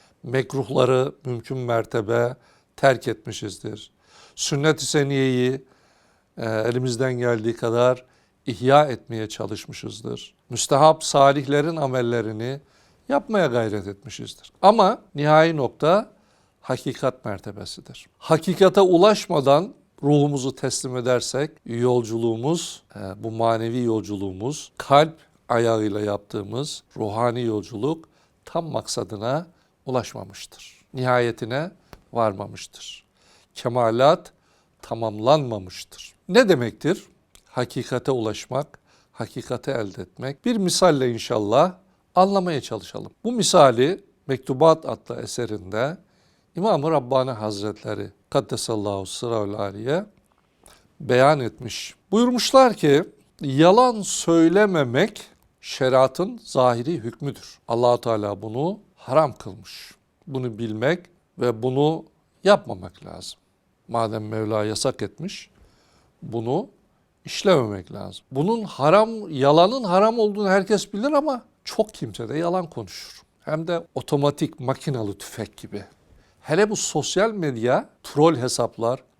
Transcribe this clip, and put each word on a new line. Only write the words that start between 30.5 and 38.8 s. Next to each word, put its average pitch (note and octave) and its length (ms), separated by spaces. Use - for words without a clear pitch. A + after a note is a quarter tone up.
Nihayetine B2+ 800
varmamıştır. G#2 920
Kemalat B2 800
tamamlanmamıştır. A2+ 1300
Ne G#3+ 200
demektir? C#3+ 540
Hakikate B2 640
ulaşmak, B2 680